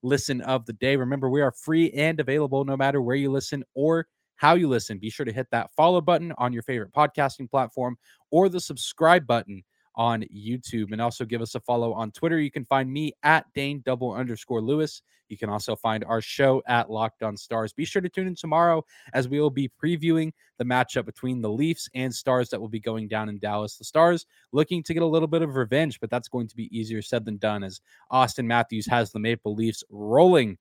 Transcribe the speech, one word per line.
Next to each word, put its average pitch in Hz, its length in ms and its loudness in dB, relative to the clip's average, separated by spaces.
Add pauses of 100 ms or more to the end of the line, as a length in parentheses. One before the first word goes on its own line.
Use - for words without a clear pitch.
listen 131 380 0
of 127 240 -2
the 120 80 -8
day. 131 220 2
Remember, 131 340 0
we 139 120 2
are 135 100 4
free 160 400 2
and 156 280 0
available 139 440 0
no 135 140 -2
matter 139 240 2
where 123 140 0
you 139 160 0
listen 135 320 -4 (100)
or 160 340 0 (280)
how 151 180 6
you 160 140 4
listen. 113 320 0
Be 107 100 -6
sure 135 160 -6
to 113 80 -4
hit 123 180 -6
that 117 240 -2
follow 175 240 6
button 170 380 0
on 123 160 0
your 117 100 -6
favorite 117 300 -6
podcasting 143 560 0
platform 123 480 -2 (340)
or 180 160 6
the 180 120 0
subscribe 160 680 2
button 110 380 -2 (340)
on 117 260 0
YouTube, 110 680 -6
and 107 100 -8
also 120 220 -4
give 117 180 -6
us 110 140 -8
a 123 60 -4
follow 117 320 -2
on 107 180 -6
Twitter. 165 260 -2
You 147 140 -2
can 135 140 -8
find 131 260 0
me 147 220 -4 (100)
at 151 300 4
Dane 139 320 -4
double 123 260 -2
underscore 117 500 -4
Lewis. 147 400 -2 (280)
You 104 80 -12
can 107 120 -6
also 104 240 -4
find 110 300 -2
our 113 160 -2
show 135 480 2
at 120 240 2
Locked 110 320 -4
On 107 140 -4
Stars. 113 340 -4
Be 156 140 -6
sure 196 160 -2
to 180 80 -4
tune 185 180 -4
in 180 80 -6
tomorrow 165 480 2 (300)
as 127 160 0
we 143 100 0
will 147 100 4
be 131 220 -2 (100)
previewing 160 520 0 (240)
the 120 80 -4
matchup 123 400 0
between 127 340 -6
the 110 100 -2
Leafs 147 460 -2
and 127 180 -4
Stars 127 360 0
that 113 100 -4
will 110 80 -10
be 110 140 -6
going 110 260 -4
down 107 220 -4
in 104 100 -10
Dallas. 104 380 -4
The - 80 -18
Stars 165 400 2 (260)
looking 156 320 0
to 170 100 -6
get 165 80 0
a 165 60 2
little 160 220 2
bit 165 120 0
of 147 140 -2
revenge, 131 460 0
but 110 80 -8
that's 120 180 -4
going 120 220 -6
to - 80 -18
be 113 200 -10
easier 110 240 -6
said 117 220 -2
than 107 140 -8
done 104 260 -2
as 95 160 -12 (320)
Auston 127 360 2
Matthews 117 400 0
has 120 260 0
the 110 60 -6
Maple 110 360 -2
Leafs 113 340 -2
rolling 117 720 4